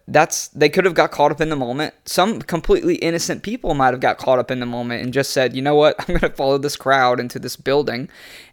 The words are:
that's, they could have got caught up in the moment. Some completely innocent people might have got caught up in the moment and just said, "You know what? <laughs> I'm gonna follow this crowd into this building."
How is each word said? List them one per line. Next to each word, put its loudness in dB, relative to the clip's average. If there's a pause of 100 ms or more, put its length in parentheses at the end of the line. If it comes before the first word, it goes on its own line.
that's, 0
they 2
could 2
have 0
got 2
caught 2
up -4
in 0
the -2
moment. -4 (100)
Some 0
completely 0
innocent -4
people -6
might 2
have -6
got 0
caught 2
up -2
in -4
the -6
moment -6
and -4
just -2
said, 0
"You -4
know 2
what? 6
<laughs> -8
I'm 0
gonna 0
follow 0
this -4
crowd 2
into -8
this -10
building." -2 (440)